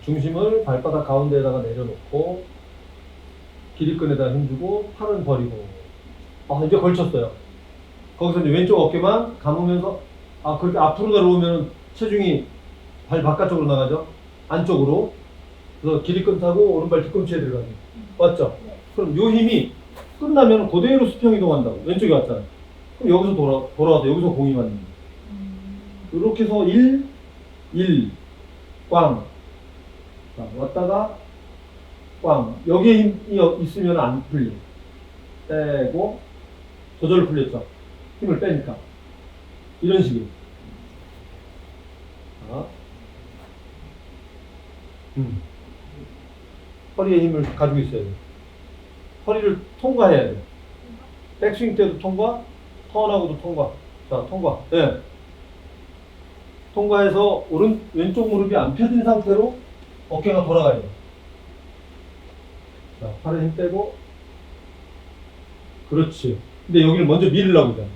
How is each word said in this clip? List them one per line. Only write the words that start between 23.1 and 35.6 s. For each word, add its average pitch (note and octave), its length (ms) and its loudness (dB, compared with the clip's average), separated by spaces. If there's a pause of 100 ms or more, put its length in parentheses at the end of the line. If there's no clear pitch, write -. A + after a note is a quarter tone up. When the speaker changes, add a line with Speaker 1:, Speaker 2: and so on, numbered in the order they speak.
Speaker 1:
여기서 F#3+ 160 2
돌아, C3+ 320 0 (100)
돌아와서 D3+ 320 4
여기서 E3+ 200 2
공이 C3+ 240 0
맞는 A2+ 180 -2
거예요. G2+ 140 -10 (460)
Speaker 2:
음. G3 500 -14 (320)
Speaker 1:
이렇게 G#3+ 320 0
해서 G#3 200 2
일, B3+ 420 4 (680)
일, D#3+ 380 2 (760)
꽝. D3 360 2 (1120)
자, A2+ 100 -12 (100)
왔다가 F#3 600 -2 (1040)
꽝. B2+ 340 0 (100)
여기에 G#3+ 360 6
힘이 G3+ 360 -2
어-, E3 220 4
있으면 F3 400 -2
안 C3 240 -2
풀려. B2+ 260 -4 (960)
빼고 D3+ 720 -2 (840)